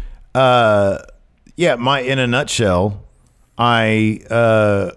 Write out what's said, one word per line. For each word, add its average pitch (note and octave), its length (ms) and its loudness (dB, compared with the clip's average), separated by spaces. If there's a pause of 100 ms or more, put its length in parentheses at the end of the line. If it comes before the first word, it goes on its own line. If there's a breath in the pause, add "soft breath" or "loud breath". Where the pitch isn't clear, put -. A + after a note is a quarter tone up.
(340 soft breath)
Uh, A2 640 2 (580)
yeah, D#3 200 0
my, C3 240 -2
in C3 180 -4
a B2+ 80 -2
nutshell, G#2 760 -2 (540)
I, A2 640 0 (100)
uh, G#2+ 680 2